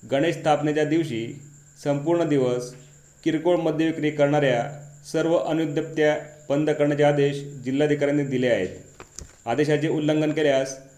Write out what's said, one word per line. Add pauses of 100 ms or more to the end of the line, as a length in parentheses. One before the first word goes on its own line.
(100)
गणेश
स्थापनेच्या
दिवशी (440)
संपूर्ण
दिवस (500)
किरकोळ
मद्यविक्री
करणाऱ्या (240)
सर्व
अनुज्ञप्त्या (300)
बंद
करण्याचे
आदेश
जिल्हाधिकाऱ्यांनी
दिले
आहेत. (760)
आदेशाचे
उल्लंघन
केल्यास (200)